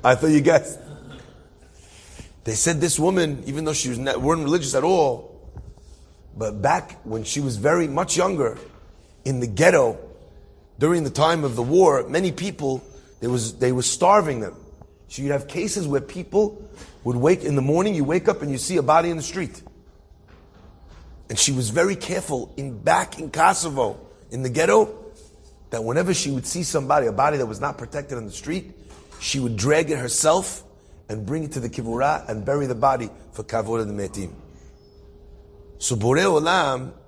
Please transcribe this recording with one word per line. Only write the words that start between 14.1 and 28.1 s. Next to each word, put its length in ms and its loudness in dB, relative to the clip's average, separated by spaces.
them. 160 -8
So 140 -10
you'd 100 -2
have 140 -2
cases 400 -4
where 140 0
people 680 -2
would 120 -2
wake, 280 4
in 100 -2
the 80 2
morning, 320 2
you 100 0
wake 240 0
up 140 -2
and 80 -6
you 80 -4
see 180 -4
a 60 2
body 280 4
in 60 -4
the 60 -8
street. 400 -8
And 100 -6
she 140 2
was 180 -2
very 260 2
careful 600 -6
in, 220 -10
back 400 0
in 120 -10
Kosovo, 680 2
in 120 -8
the 80 -2
ghetto, 520 2
that 120 -6
whenever 300 0
she 180 -2
would 160 -6
see 160 -6
somebody, 440 0
a 60 0
body 260 0
that 80 -2
was 140 -10
not 180 -6
protected 400 -10